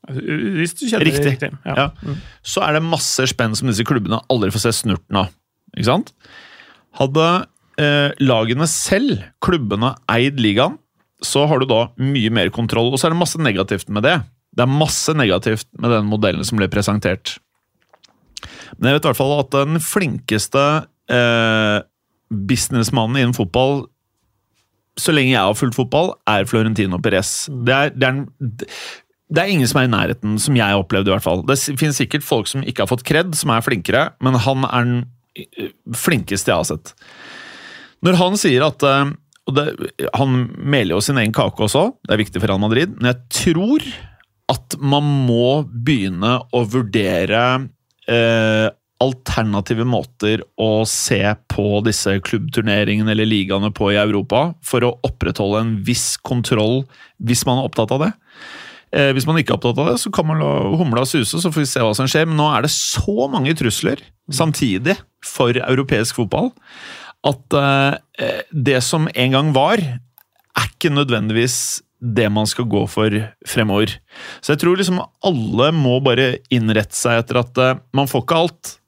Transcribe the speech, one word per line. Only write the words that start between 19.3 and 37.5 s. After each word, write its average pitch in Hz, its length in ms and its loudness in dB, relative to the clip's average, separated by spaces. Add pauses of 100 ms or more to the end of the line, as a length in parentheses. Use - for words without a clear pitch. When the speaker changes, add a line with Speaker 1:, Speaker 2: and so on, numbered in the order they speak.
Speaker 2:
at 131 120 -2
den 147 280 0
flinkeste, 143 1080 0 (220)
eh, 113 720 2 (500)
businessmannen 113 880 -2
innen 120 160 2
fotball, 131 500 0 (1120)
så - 160 0
lenge 131 180 4
jeg 120 80 4
har 98 140 4
fulgt 117 220 0
fotball, 143 400 0 (120)
er 101 180 2
Florentino 110 520 0
Perez. 95 520 -2
Speaker 1:
Mm. 123 160 -6
Speaker 2:
Det 123 100 4
er, 143 160 2
det 127 120 0
er 131 120 2
en, 135 140 -6 (1000)
det 160 120 2
er 202 80 0
ingen 139 160 4
som 143 140 2
er 127 60 2
i 120 40 2
nærheten, 104 480 0
som 139 160 2
jeg 117 100 4
har 101 160 2
opplevd 98 260 0
i 98 60 2
hvert 98 100 -2
fall. 90 220 0
Det 135 120 2
s-, - 200 -4
finnes 151 220 0
sikkert 143 240 -2
folk 113 240 -2
som 135 160 -6
ikke - 180 -6
har 95 60 0
fått 127 180 -2
kred, 165 300 0
som 170 160 -2
er 113 100 2
flinkere, 127 500 0 (100)
men 131 120 2
han 131 320 0
er 123 200 0
den, 123 200 0 (300)
eh, - 340 -12 (240)
flinkeste 110 560 -2
jeg 101 60 4
har 80 100 0
sett. - 280 -8 (1080)